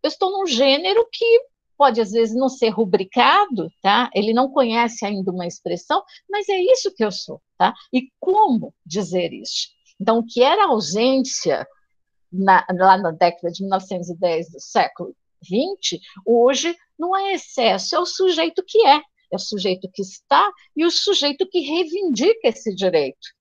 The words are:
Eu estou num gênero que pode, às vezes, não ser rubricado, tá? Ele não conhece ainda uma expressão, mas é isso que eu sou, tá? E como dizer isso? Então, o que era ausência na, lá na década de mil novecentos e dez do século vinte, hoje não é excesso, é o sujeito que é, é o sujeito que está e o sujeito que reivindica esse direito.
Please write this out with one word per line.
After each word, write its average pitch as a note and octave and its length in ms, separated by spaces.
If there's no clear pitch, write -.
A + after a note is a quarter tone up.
Eu D4+ 60
estou F#4 220
num G4 160
gênero D#4 640
que A#4 300
pode, A#3 240
às G3+ 120
vezes, A3+ 220
não C4 140
ser A#3+ 220
rubricado, A3+ 1000
tá? A3 320
Ele G3+ 180
não C4 180
conhece A#3 540
ainda G3 260
uma F3 160
expressão, F3 560
mas G4+ 200
é G4 100
isso G#4 360
que A3 100
eu G#3 80
sou, - 280
tá? F#3 160
E B3+ 160
como F#4 560
dizer F3 480
isso? - 360
Então, A3+ 180
o A#3 80
que A#3+ 160
era F#4 240
ausência A3+ 1000
na, F#3 380
lá F#3 280
na E3+ 120
década E3+ 400
de F3 120
mil G3 80
novecentos F#3 400
e E3+ 60
dez E3+ 340
do - 100
século - 540
vinte, A#3+ 520
hoje B3+ 520
não F4+ 180
é G4 180
excesso, G3+ 600
é D4+ 40
o F4 80
sujeito F4 600
que A4 200
é, C#4+ 100
é - 400
o - 20
sujeito F#3 540
que G3+ 100
está D4+ 480
e D#4 80
o E4+ 60
sujeito D4+ 580
que F4+ 120
reivindica D#4+ 880
esse A3 260
direito. E3+ 680